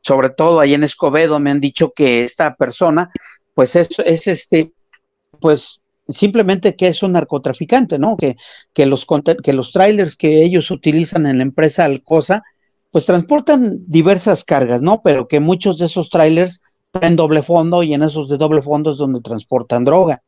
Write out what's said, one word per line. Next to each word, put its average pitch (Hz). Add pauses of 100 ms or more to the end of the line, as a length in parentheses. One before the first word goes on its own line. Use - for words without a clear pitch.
sobre 135
todo 165
allá 143
en 147
Escobedo 151
me 143
han 143
dicho 139
que 123
esta 143
persona, 160 (420)
pues, 131
es, 175 (140)
es, 165
este, 160 (680)
pues, - (280)
simplemente 196
que 185
es 175
un 190
narcotraficante, 156
¿no? 190
Que, 135 (380)
que 143
los 135
conte-, -
que -
los 131
trailers 196
que 156
ellos 175
utilizan 156
en 131
la 127
empresa 156
Alcosa, 160 (460)
pues, 160
transportan 240 (100)
diversas 170
cargas, 123
¿no? 202
Pero 139
que 151
muchos 180
de 170
esos 165
trailers 170 (260)
traen 170
doble 156
fondo 170
y 156
en 143
esos 151
de 139
doble 151
fondo 147
es 139
donde 135
transportan 120
droga. 160